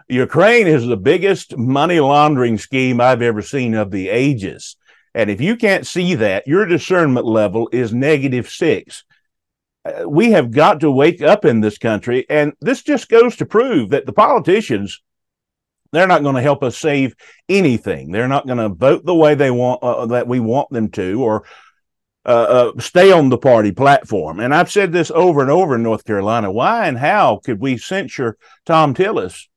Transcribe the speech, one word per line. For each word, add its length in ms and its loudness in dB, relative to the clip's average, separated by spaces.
Ukraine 580 2
is 180 2
the 120 -2
biggest 600 -2
money 420 0
laundering 580 2
scheme 420 -2
I've 240 2
ever 180 -2
seen 320 -4
of 160 -2
the 200 -6
ages. 640 -4
And 160 -2
if 100 -6
you 160 -2
can't 320 -2
see 280 -4
that, 320 -2
your 180 0
discernment 600 0
level 460 0
is 220 -4
negative 560 -2
six. 560 -4
Uh, 240 -10
we 220 2
have 200 2
got 300 2
to 100 2
wake 300 2
up 240 2
in 160 4
this 160 -2
country. 520 -4
And 300 0
this 240 -4
just 240 -4
goes 300 4
to 80 -4
prove 440 0
that 160 -2
the 80 -8
politicians, 880 0
they're 140 2
not 160 4
gonna 220 -2
help 180 0
us 160 -4
save 380 -2
anything. 600 -2
They're 160 -4
not 180 -2
gonna 240 -4
vote 340 0
the 120 -2
way 180 4
they 160 0
want, 320 -2
uh, 260 -4
that 200 -2
we 120 -2
want 300 -2
them 220 -4
to, 320 -4
or, 200 -2
uh, 500 2
uh, 40 -10
stay 320 4
on 180 4
the 80 2
party 340 2
platform. 680 0
And 140 -2
I've 180 0
said 200 0
this 200 -2
over 300 2
and 100 0
over 240 2
in 80 -2
North 220 -2
Carolina. 460 -2
Why 360 -2
and 100 -4
how 460 0
could 180 -6
we 160 -4
censure 580 -6
Thom 300 2
Tillis 600 -4